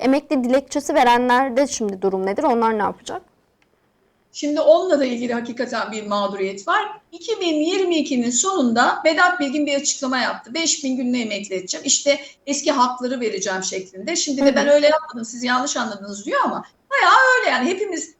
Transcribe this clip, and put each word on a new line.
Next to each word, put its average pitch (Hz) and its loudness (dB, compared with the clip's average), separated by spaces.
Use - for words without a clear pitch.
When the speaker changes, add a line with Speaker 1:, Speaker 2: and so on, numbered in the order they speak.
Speaker 1:
emekli 269 2
dilekçesi 277 0
verenlerde 247 4
şimdi 202 -4
durum 190 0
nedir? 202 -2
Onlar 233 2
ne 202 0
yapacak? 185 -6
Speaker 2:
Şimdi 294 -4
onunla 330 6
da 269 2
ilgili 240 -4
hakikaten 226 -6
bir 214 -8
mağduriyet 196 -4
var. 403 -2
İki 392 -6
bin 339 0
yirmi 349 0
ikinin 247 0
sonunda 262 0
Vedat 359 4
Bilgin 285 -2
bir 285 -2
açıklama 262 -2
yaptı. 226 -6
Beş 330 -2
bin 262 -2
gününü 247 -2
emekli 202 -6
edeceğim. 185 -6
İşte 285 0
eski 285 -2
hakları 247 0
vereceğim 196 -4
şeklinde. 196 -8
Şimdi 277 -2
de 277 6
Speaker 1:
Hı 277 8
hı. - 2
Speaker 2:
"Ben 285 0
öyle 294 6
yapmadım, 302 0
siz 240 -12
yanlış 247 -2
anladınız." 202 -8
diyor 508 0
ama - -4
bayağı 440 4
öyle 370 0
yani. 262 0
Hepimiz, 370 -6